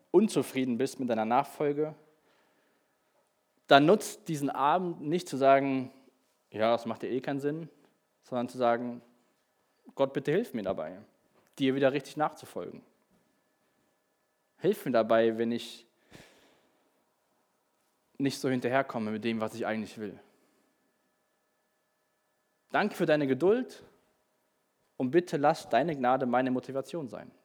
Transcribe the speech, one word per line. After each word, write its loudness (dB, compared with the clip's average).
unzufrieden 2
bist -4
mit -4
deiner 0
Nachfolge, -2
dann 8
nutzt 2
diesen -4
Abend 0
nicht -4
zu -8
sagen, 4
„Ja, 0
das -2
macht -6
ja -6
eh -2
keinen -6
Sinn“, -6
sondern -6
zu -16
sagen, 0
„Gott, -2
bitte -4
hilf -2
mir -4
dabei, -4
dir 0
wieder 2
richtig -8
nachzufolgen. -8
Hilf -2
mir -2
dabei, 4
wenn -2
ich -10
nicht -2
so -2
hinterherkomme -2
mit -6
dem, -2
was -6
ich -6
eigentlich -6
will. -10
Danke 0
für -2
deine 4
Geduld 0
und -4
bitte 0
lass 0
deine 2
Gnade 0
meine 0
Motivation -6
sein.“ -16